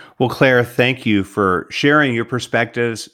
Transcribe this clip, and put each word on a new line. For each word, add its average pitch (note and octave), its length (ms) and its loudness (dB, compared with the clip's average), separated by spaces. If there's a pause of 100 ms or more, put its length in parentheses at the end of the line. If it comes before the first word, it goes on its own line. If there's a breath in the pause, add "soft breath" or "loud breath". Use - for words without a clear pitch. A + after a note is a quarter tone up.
(180 loud breath)
Well, B2+ 100 0
Claire, B2+ 360 2
thank B2 420 -2
you G#2 180 2
for F#2+ 460 -2
sharing C#3+ 460 2
your A2+ 100 -4
perspectives. A#2 880 -4